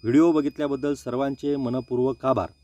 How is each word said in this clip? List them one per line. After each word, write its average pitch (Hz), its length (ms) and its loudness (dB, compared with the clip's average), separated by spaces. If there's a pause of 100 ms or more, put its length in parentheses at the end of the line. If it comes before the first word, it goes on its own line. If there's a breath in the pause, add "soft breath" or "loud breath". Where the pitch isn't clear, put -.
व्हिडिओ 147 280 4
बघितल्याबद्दल 143 600 -2
सर्वांचे 139 640 -4
मनपूर्वक 127 680 -2
आभार. 110 240 0 (140)